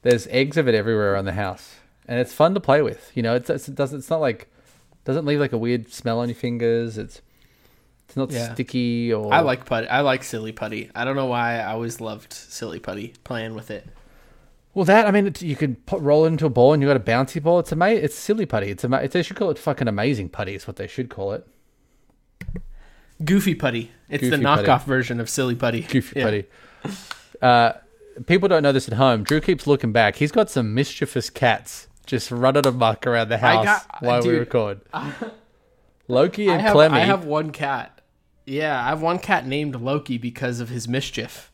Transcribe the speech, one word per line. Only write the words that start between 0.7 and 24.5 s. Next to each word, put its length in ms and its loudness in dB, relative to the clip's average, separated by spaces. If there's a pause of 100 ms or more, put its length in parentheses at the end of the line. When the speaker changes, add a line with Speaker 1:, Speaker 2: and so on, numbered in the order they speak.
Speaker 1:
everywhere 400 0
around 100 -4
the 80 -4
house. 420 -8 (320)
And 120 -4
it's 140 -4
fun 220 4
to 40 -2
play 220 4
with, 320 -4
you 100 -4
know. 120 0
It's, 140 -4
it's, 200 -4
it 60 -14
doesn't, 240 -4
it's 100 -18
not 100 0
like, 300 -4 (560)
doesn't 180 -2
leave, 160 0
like, 140 0
a 40 -2
weird 360 -2
smell 260 -4
on 80 -2
your 80 -6
fingers. 640 -2
It's, 240 -14 (880)
it's 100 -10
not 140 -4
Speaker 2:
Yeah. 220 -6
Speaker 1:
sticky 600 -2
or 200 -2
Speaker 2:
I 80 6
like 240 -2
putty. 220 -4
I 140 0
like 220 0
silly 280 -10
putty. 420 -10
I 120 -6
don't 100 -4
know 120 -2
why 320 -2
I 120 -6
always 300 -8
loved 320 -12
silly 460 -12
putty, 340 -12 (100)
playing 320 -8
with 160 -14
it. 160 -12 (880)
Speaker 1:
Well, 120 0
that, 200 6
I 60 2
mean, 160 4
it's, 140 -8
you 140 -4
can 200 -2
put, 260 -6
roll 240 6
it 40 4
into 180 0
a 20 2
ball 240 6
and 80 4
you 80 2
got 80 4
a 20 2
bouncy 420 -2
ball. 180 4
It's 120 -4
ama-, 220 2
it's 220 0
silly 320 -2
putty. 240 -2
It's 120 -8
ama-, 200 0
it's, 100 -4
they 100 2
should 140 -10
call 140 0
it 80 -2
fucking 280 -2
amazing 420 -2
putty 260 -8
is 120 -14
what 100 -12
they 100 -8
should 220 -8
call 240 -8
it. 140 -10 (1800)
Speaker 2:
Goofy 320 2
putty. 360 -4 (180)
It's 140 -4
the 80 2
Speaker 1:
Goofy 120 2
putty. 240 4